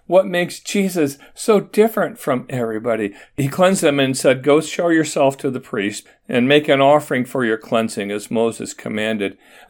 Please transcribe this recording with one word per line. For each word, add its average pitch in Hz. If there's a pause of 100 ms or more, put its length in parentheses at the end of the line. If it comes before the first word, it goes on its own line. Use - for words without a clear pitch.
what 190
makes 175
Jesus 180 (160)
so 208
different 208
from 127
everybody. 113 (220)
He 135
cleansed 185
them 143
and 135
said, 131
"Go 147
show 170
yourself 151
to 143
the 123
priest 104 (220)
and 123
make 147
an 139
offering 139
for 127
your 110
cleansing 110
as 107
Moses 113
commanded." 107 (320)